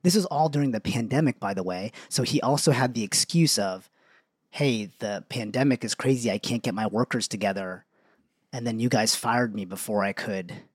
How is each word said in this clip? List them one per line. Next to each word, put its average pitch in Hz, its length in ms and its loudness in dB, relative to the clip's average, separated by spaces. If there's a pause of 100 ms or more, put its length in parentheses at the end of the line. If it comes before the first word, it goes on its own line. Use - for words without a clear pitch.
This 180 120 4
is 202 120 4
all 156 220 2
during 143 220 2
the 110 100 -2
pandemic, 123 580 0
by 101 160 -4
the 95 80 -4
way. 92 300 -6 (160)
So - 120 0
he 131 200 0
also 143 300 2
had 127 220 2
the 117 100 -2
excuse - 540 2
of, 95 320 -4 (600)
"Hey, 117 480 0
the 101 300 -4
pandemic 123 540 0
is 113 120 -4
crazy. 123 340 2
I 101 80 0
can't 113 240 -4
get 113 140 -2
my 107 100 -2
workers 107 420 0
together. 98 580 -4 (680)
And 117 140 -6
then 113 120 -2
you 120 100 2
guys 113 260 2
fired 117 400 0
me 101 100 -4
before 98 380 -2
I 98 100 -2
could 95 400 -6 (220)